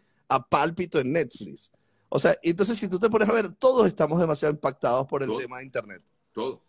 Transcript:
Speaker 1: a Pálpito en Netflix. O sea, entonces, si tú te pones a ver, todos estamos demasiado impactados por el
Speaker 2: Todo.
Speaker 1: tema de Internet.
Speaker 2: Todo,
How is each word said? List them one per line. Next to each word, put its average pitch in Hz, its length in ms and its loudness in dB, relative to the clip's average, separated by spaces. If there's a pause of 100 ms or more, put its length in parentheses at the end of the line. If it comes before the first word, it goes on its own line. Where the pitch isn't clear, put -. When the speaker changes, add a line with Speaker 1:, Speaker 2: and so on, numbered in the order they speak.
(280)
Speaker 1:
a 135 200 0
Pálpito 165 520 0
en 127 140 -2
Netflix. 127 580 -6 (380)
O - 100 -2
sea, 165 240 4
entonces, 190 340 0
si 202 100 -2
tú 180 120 -2
te 220 100 2
pones 214 180 2
a 220 60 2
ver, 208 200 0
todos 240 340 4
estamos 165 320 2
demasiado 156 340 0
impactados 135 540 0
por 139 160 -4
el 131 60 -4
Speaker 2:
Todo. 113 100 -2
Speaker 1:
tema 127 180 -10
de 131 80 -14
Internet. 107 380 -10 (280)
Speaker 2:
Todo, 120 380 -8